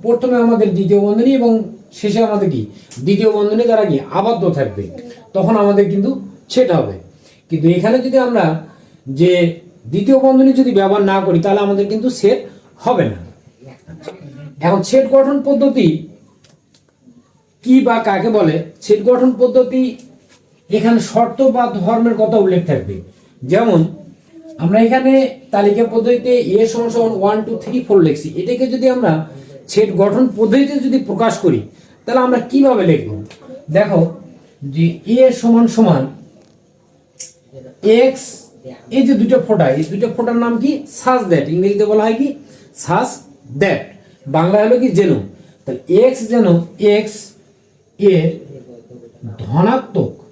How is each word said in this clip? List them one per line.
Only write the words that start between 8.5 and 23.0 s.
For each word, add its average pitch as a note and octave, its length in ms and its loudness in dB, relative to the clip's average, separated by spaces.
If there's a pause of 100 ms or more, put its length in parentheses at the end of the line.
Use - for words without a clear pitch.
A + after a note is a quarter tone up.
যে F3+ 120 4 (600)
দ্বিতীয় G3+ 320 2
বন্ধনী C4 360 4
যদি B3+ 180 2
ব্যবহার G3 340 2
না G3 40 0 (100)
করি, E3+ 180 2
তাহলে G3+ 220 0
আমাদের G3+ 260 -2
কিন্তু A3 160 -4 (120)
সেট G#3 180 2 (460)
হবে G#3+ 260 0
না। F#2+ 80 -10 (1500)
এখন F#3 140 2 (100)
সেট C4 140 4 (120)
গঠন C4+ 200 2 (120)
পদ্ধতি C4 380 2 (1800)
কি B3+ 100 4 (120)
বা A#3 100 2 (100)
কাকে G#3 320 0
বলে? D#3+ 180 2 (280)
সেট G#3 160 2 (100)
গঠন B3 200 4 (100)
পদ্ধতি B3+ 420 2 (880)
এখানে A3 280 2 (120)
শর্ত - 280 0 (160)
বা B3 80 0 (200)
ধর্মের A3+ 400 0
কথা G#3+ 220 0
উল্লেখ F3 280 2
থাকবে। G2+ 240 -6 (460)